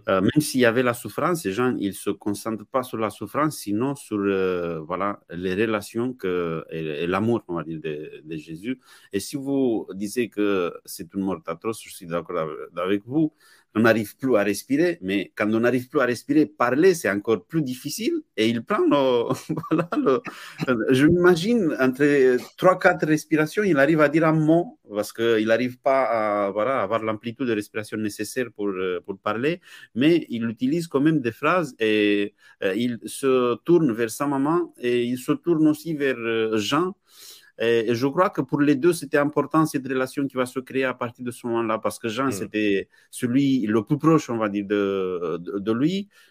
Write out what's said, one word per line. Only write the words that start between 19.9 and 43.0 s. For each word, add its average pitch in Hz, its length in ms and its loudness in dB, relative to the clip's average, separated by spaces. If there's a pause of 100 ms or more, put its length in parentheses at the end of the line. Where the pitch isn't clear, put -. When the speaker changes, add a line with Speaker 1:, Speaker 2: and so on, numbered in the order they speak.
Speaker 1:
le, 131 260 2 (720)
je 135 140 6
m'imagine, 175 760 4
entre 131 240 2 (540)
trois, 180 220 4
quatre 175 260 4
respirations, 156 560 0
il 185 160 2
arrive 151 240 4
à 143 80 6
dire 160 160 2
un 160 80 4
mot, 160 460 2 (120)
parce 104 220 -4
qu'il 113 320 2
n'arrive 123 340 0
pas 110 680 2
à, - 20 -2
voilà, 110 320 0
avoir 110 220 -2
l'amplitude 113 420 -6
de 117 80 0
respiration 107 440 -6
nécessaire 107 580 -6
pour, 101 140 -4
euh, 92 360 -4
pour 98 140 -10
parler, 123 420 -4 (320)
mais 156 360 4
il 117 200 -4
utilise 143 380 -2
quand 139 140 -2
même 156 200 4
des 117 100 -2
phrases 151 460 -2
et, 104 560 2 (300)
euh, 95 120 0
il 120 300 -2
se 127 480 2 (120)
tourne 165 260 4
vers 113 180 0
sa 143 160 -4
maman 147 540 0
et 120 240 0
il 123 160 -2
se - 140 -4
tourne 156 340 2
aussi 151 260 0
vers, 139 240 -2
euh, 113 400 0
Jean. 147 380 0 (680)
Et, 117 300 2
et - 20 2
je 120 140 0
crois 180 220 2
que - 100 -4
pour 147 220 -2
les 143 140 4
deux, 165 180 2
c'était 151 240 -2
important 147 480 2
cette 139 200 -4
relation 131 400 -2
qui 127 120 -6
va 127 80 0
se 127 160 -6
créer 131 240 -2
à 127 80 -2
partir 123 320 -8
de 120 60 -6
ce - 160 -16
moment-là, 113 300 0
parce 104 220 -4
que - 80 -6
Jean, 120 200 -2
Speaker 2:
Hmm. 127 40 0
Speaker 1:
c'était 101 560 -2 (240)